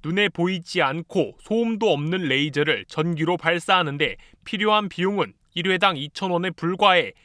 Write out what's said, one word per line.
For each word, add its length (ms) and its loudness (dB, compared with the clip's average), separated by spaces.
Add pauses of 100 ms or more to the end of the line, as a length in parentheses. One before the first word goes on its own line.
눈에 280 0
보이지 520 -2
않고 600 -2
소음도 500 0
없는 380 -2
레이저를 580 0
전기로 500 -2
발사하는데 760 0 (300)
필요한 440 0
비용은 440 -2 (200)
일 160 -2
회당 280 2
이천 340 -6
원에 180 0
불과해 640 2 (140)